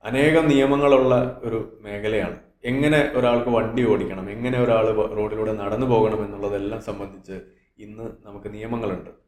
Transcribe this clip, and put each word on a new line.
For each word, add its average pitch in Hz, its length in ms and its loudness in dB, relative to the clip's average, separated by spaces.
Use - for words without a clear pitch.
അനേകം 147 440 4
നിയമങ്ങളുള്ള 135 640 6
ഒരു 113 180 -4
മേഖലയാണ്. 104 540 -4
എങ്ങനെ 143 360 2
ഒരാൾക്ക് 120 360 2
വണ്ടി 117 340 0
ഓടിക്കണം, 95 460 0
എങ്ങനെ 120 280 -4
ഒരാൾ 113 320 2
വ-, 107 240 0
റോഡിലൂടെ 107 380 -2
നടന്നു 107 340 -4
പോകണം 110 360 2
എന്നുള്ളതെല്ലാം 101 600 -6
സംബന്ധിച്ച് 98 540 -12
ഇന്ന് 107 280 -16
നമുക്ക് 101 300 -16
നിയമങ്ങളുണ്ട്. 107 600 -6